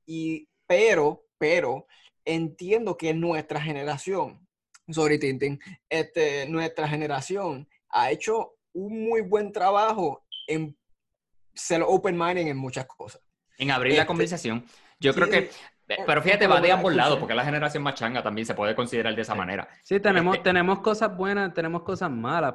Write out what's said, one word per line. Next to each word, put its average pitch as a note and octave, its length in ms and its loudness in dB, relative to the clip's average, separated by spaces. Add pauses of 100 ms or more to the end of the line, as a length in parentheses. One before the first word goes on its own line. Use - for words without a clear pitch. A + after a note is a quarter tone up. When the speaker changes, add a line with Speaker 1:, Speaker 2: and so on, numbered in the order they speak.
Speaker 1:
y, D#3+ 420 -8 (180)
pero, F3+ 600 4 (120)
pero D3+ 480 0 (400)
entiendo F3 720 -2
que D#3+ 160 -2
nuestra D#3+ 480 -2
generación, D3 880 -4 (420)
sorry, D3+ 300 2
Tintín, C#3 400 -2 (300)
este, D3+ 580 -2
nuestra D#3+ 400 -4
generación D3+ 800 -4 (220)
ha A#2+ 220 2
hecho A3 420 -4 (200)
un G#3+ 340 -8
muy A3+ 140 2
buen G#3 300 0
trabajo G3+ 760 0 (220)
en D#3 280 -4 (800)
ser E3+ 320 0
open-minded F3 640 0
en C#3 100 -4
muchas C3 280 -8
cosas. - 360 -18 (360)
Speaker 2:
En C#3 140 0
abrir B2+ 220 2
la D3+ 80 6
Speaker 1:
Este, D#3+ 60 2
Speaker 2:
conversación. E3+ 560 -2 (360)
Yo C3+ 120 4
Speaker 1:
sí, D#3 80 0
Speaker 2:
creo F3 120 4
que, F#3 200 2
Speaker 1:
sí. - 80 -20 (300)
Speaker 2:
eh, G#2 160 -2
pero D3+ 160 2
fíjate, G3+ 240 4
Speaker 1:
Una F#3+ 100 6
Speaker 2:
va F3 60 4
de E3+ 60 4
Speaker 1:
buena F#3 80 6
Speaker 2:
ambos F3+ 180 2
lados, C3 200 4
Speaker 1:
discusión. C3 80 0
Speaker 2:
porque A2+ 140 -4
la B2 100 0
generación D3 380 -2
más C#3 120 -4
changa A#2 260 -4
también G#2+ 240 -4
se A2+ 80 -6
puede G#2 220 0
considerar A#2 400 -2
de A2+ 80 -4
esa A2 100 -4
Speaker 3:
Sí. G#2 60 -2
Speaker 2:
manera. F#2 280 -4 (160)
Speaker 4:
Sí, G3 160 0
tenemos, F#3 360 4
Speaker 2:
Este, - 140 0
Speaker 4:
tenemos F3+ 320 2
cosas G#3+ 360 -2
buenas, G3 380 -2
tenemos E3 260 -4
cosas F3 300 -6
malas, C3 420 -2